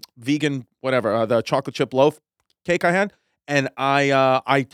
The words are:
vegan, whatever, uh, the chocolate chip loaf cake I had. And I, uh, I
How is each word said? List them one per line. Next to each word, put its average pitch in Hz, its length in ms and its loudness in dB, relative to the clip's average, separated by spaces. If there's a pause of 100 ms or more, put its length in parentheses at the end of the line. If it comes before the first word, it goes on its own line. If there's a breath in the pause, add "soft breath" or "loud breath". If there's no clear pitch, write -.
(160)
vegan, 139 500 -2 (140)
whatever, 120 340 0
uh, 113 100 0
the 117 160 2
chocolate - 360 -4
chip 131 180 -2
loaf 139 240 4 (460)
cake 175 200 0
I 175 60 2
had. 190 220 0 (340)
And 143 300 -4
I, 139 340 0
uh, 131 340 2
I 139 300 0